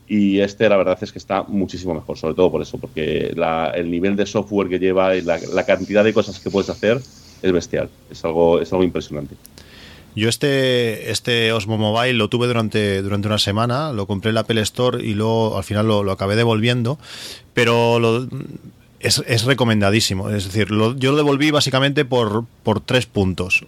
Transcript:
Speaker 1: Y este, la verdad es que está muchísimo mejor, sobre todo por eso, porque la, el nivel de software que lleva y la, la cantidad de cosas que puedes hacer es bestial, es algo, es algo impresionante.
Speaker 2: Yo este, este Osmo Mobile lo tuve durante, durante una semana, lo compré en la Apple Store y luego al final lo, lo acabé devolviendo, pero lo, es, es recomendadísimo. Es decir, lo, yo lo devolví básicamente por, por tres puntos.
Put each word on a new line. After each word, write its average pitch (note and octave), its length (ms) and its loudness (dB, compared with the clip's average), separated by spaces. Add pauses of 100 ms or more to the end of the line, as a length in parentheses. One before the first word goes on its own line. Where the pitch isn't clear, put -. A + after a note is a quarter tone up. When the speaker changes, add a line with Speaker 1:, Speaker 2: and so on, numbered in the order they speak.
Speaker 1:
Y G2+ 320 2
este, G2+ 300 2
la G2+ 80 4
verdad F#2 240 2
es G2+ 100 -8
que - 80 -16
está F#2+ 240 -2
muchísimo F2+ 500 -4
mejor, D2+ 240 -8
sobre D#2+ 160 -4
todo F2+ 160 4
por D#2+ 120 -2
eso, D#2 160 -10
porque D#2 580 -4
la, E2 400 -2
el E2+ 160 -2
nivel F#2 240 0
de G2+ 100 0
software G2+ 440 -2
que F2+ 100 -2
lleva F#2 380 2
y F2+ 40 -4
la, E2+ 160 0 (160)
la F#2 120 0
cantidad G2 400 2
de A2 80 2
cosas G#2 260 -2
que - 100 -8
puedes F#2+ 200 0
hacer A2 320 0 (400)
es F#2 100 0
bestial, E2 380 -2 (200)
es - 140 -14
algo, E2+ 380 2
es E2 100 -8
algo F#2 140 2
impresionante. D2+ 500 -6 (800)
Speaker 2:
Yo G#2+ 140 0
este, B2 800 0
este A2+ 400 0
Osmo A2 260 -2
Mobile A2+ 360 2
lo G#2+ 160 2
tuve A#2+ 180 0
durante, G#2 540 0
durante G2+ 260 -2
una G#2+ 100 0
semana, A#2+ 540 -2
lo G2+ 160 -4
compré G2+ 220 -2
en A2 60 2
la A2+ 60 2
Apple A2 200 0
Store A#2+ 420 -2
y A2 100 -2
luego A2 440 0
al G2 80 -6
final G#2 240 0
lo, G#2 160 2
lo F#2+ 80 0
acabé G2+ 240 0
devolviendo, A#2 600 0 (560)
pero A#2 460 4
lo, A#2 260 2 (760)
es, A#2+ 260 0
es A#2 160 2
recomendadísimo. G#2+ 880 2
Es G#2 160 -4
decir, G2 260 -2
lo, A2 240 2
yo C3 160 0
lo D3 60 2
devolví D3 340 2
básicamente C#3 540 0
por, A#2 400 0 (180)
por G#2 160 2
tres B2 280 0
puntos. F#2 600 -2